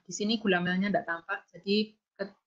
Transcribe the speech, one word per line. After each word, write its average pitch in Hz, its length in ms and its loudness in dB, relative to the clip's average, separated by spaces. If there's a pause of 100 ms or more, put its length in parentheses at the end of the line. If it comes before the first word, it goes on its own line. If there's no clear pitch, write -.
di 180 80 -12
sini 214 240 0
gula 190 240 4
merahnya 180 240 0
tidak 185 160 0
tampak, 170 480 -8
jadi 208 400 0 (240)
ke-, 196 160 -8 (140)